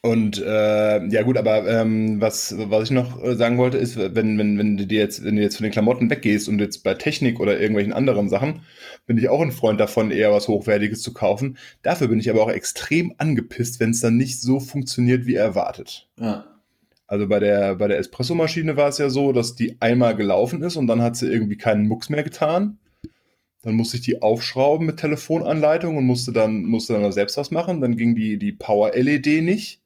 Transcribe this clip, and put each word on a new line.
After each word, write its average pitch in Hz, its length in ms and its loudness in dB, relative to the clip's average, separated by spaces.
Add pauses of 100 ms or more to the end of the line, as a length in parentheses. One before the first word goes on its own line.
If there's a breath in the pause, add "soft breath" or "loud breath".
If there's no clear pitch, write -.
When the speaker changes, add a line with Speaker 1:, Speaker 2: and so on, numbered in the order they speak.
Speaker 1:
Und, 107 400 2
äh, 107 600 2
ja 107 160 2
gut, 123 140 2
aber, 107 320 2
ähm, 110 520 2
was, 107 380 -2
was 107 260 0
ich 113 60 -6
noch, 127 320 -2
äh, 123 140 0
sagen 120 200 2
wollte, 127 220 2
ist, 117 180 -2
wenn, 107 400 0
wenn, 104 220 2
wenn 104 180 2
du 101 80 -4
dir 107 140 0
jetzt, 104 240 -2
wenn 104 140 0
du 104 60 2
jetzt 101 160 0
von 113 40 -6
den 107 80 -2
Klamotten 117 400 2
weggehst 104 380 0
und 104 100 0
jetzt 104 240 -4
bei 95 120 0
Technik 131 440 -2
oder 101 220 0
irgendwelchen 104 320 0
anderen 104 360 0
Sachen, 131 340 -2 (440 loud breath)
bin 117 100 2
ich 113 120 2
auch 139 120 2
ein 143 120 0
Freund 107 260 0
davon, 107 320 0
eher 104 220 2
was 104 160 2
Hochwertiges 104 540 0
zu - 120 -10
kaufen. 113 420 -2 (260 loud breath)
Dafür 160 260 0
bin 113 100 2
ich 117 120 -2
aber 110 120 4
auch 113 80 2
extrem - 680 -2
angepisst, 127 600 -4
wenn's 117 220 0
dann 117 160 2
nicht 131 240 -2
so 131 180 2
funktioniert, 127 680 0
wie 127 100 0
erwartet. - 720 -4 (100)
Speaker 2:
Ja. 110 280 -6 (600)
Speaker 1:
Also 104 220 -2
bei 104 100 2
der, 101 380 2
bei 101 100 0
der 101 120 2
Espressomaschine 160 760 -2
war 143 120 4
es 143 100 -4
ja 143 100 0
so, 135 240 2
dass 120 220 0
die 113 240 -4
einmal 120 380 4
gelaufen 107 480 0
ist 175 100 -4
und 135 140 0
dann 117 120 2
hat 117 140 0
sie 120 160 -2
irgendwie 104 280 0
keinen 107 280 2
Mucks 113 220 -4
mehr 147 160 -2
getan. 175 540 -2 (840 loud breath)
Dann 110 120 -2
musste 113 240 0
ich - 40 -8
die - 180 -6
aufschrauben 131 640 0
mit 160 120 -2
Telefonanleitung 156 1000 -2
und 131 100 2
musste 123 260 0
dann, 110 320 0
musste 113 300 -2
dann 104 100 2
auch 101 80 0
selbst 101 240 -2
was 143 160 -4
machen. 170 280 -2
Dann 120 160 0
ging 117 200 2
die, 107 200 -2
die 101 140 -2
Power-L 107 560 2
E 147 140 2
D 151 220 2
nicht. 190 440 -2